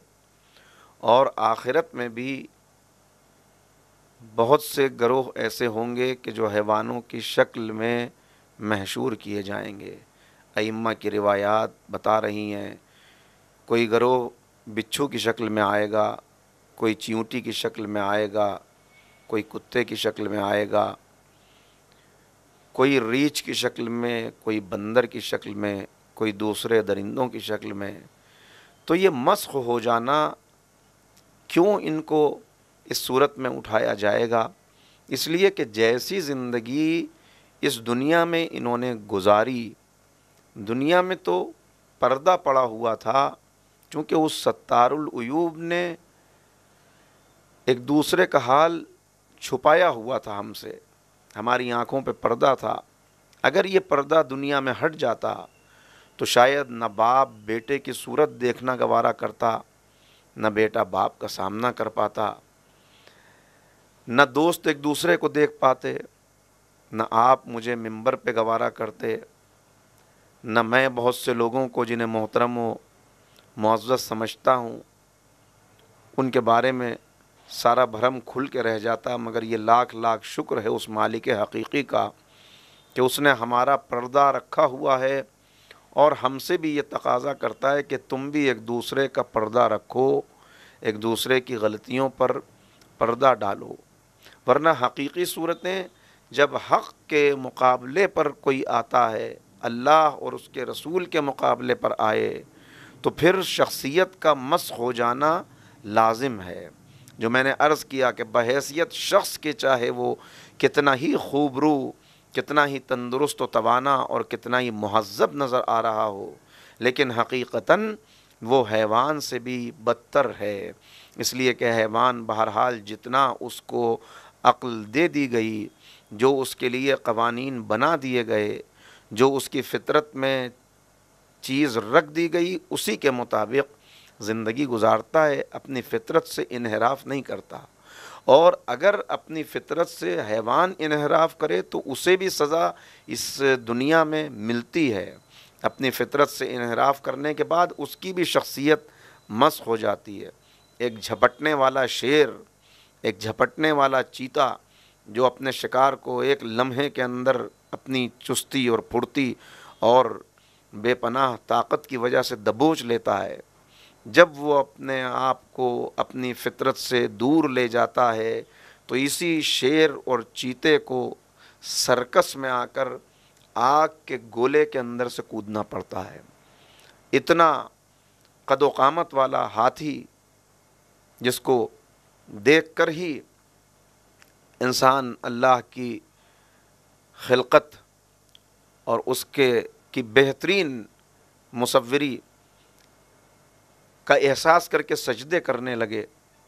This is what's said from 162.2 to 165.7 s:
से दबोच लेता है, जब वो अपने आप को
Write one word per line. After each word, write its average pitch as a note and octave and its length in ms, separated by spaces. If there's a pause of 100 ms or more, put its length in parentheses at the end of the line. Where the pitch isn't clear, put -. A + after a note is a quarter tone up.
से B2 160
दबोच A#2+ 460
लेता A#2 340
है, F#2+ 240 (640)
जब D3+ 300
वो D3 180
अपने C3+ 480
आप B2+ 400 (140)
को B2 440